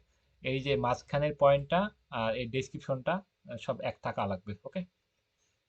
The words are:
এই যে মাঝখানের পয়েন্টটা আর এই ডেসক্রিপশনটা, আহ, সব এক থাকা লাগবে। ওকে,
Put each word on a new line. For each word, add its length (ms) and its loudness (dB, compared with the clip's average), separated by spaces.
এই 180 -2
যে 160 2
মাঝখানের 580 0
পয়েন্টটা 560 4
আর 240 0
এই 140 -4
ডেসক্রিপশনটা, 640 -2
আহ, 440 -8
সব 240 -4
এক 220 -4
থাকা 240 -2
লাগবে। 280 -4
ওকে, 200 -6